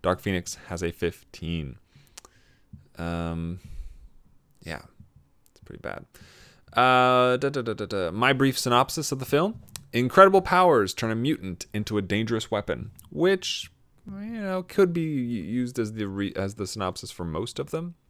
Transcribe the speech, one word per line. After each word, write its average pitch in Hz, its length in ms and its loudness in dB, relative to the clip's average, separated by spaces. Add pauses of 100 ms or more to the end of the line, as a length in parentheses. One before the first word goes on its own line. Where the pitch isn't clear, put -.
Dark 92 200 0
Phoenix 92 360 -4 (120)
has 87 140 -6
a 82 80 -2
fifteen. 82 840 -6 (1200)
Um, 85 640 -6 (1000)
yeah, 80 180 -10 (680)
it's - 140 -20
pretty - 180 -18
bad. - 240 -10 (680)
Uh, 127 640 6
da, 139 140 0
da, 143 100 -4
da, 113 140 -4
da, 104 100 -6
da. 92 260 -2
My 117 220 2
brief 131 260 2
synopsis 135 540 2
of 135 60 -6
the 131 80 -10
film. 175 340 0 (320)
Incredible 190 480 8
powers 175 540 4
turn 113 160 -2
a 110 40 0
mutant 113 600 -4
into 104 240 -2
a 101 40 0
dangerous 110 480 -2
weapon, 98 400 -4 (200)
which, - 600 -2 (360)
you 208 340 -10
know, 190 220 -4
could 180 320 2
be 170 80 -2
used 123 760 -4
as 107 140 -2
the 107 140 -6
re-, 98 280 -4
as 98 200 -4
the 104 120 -6
synopsis 95 440 -8
for - 140 -10
most 85 340 -6
of 143 120 -8
them 170 240 -8 (160)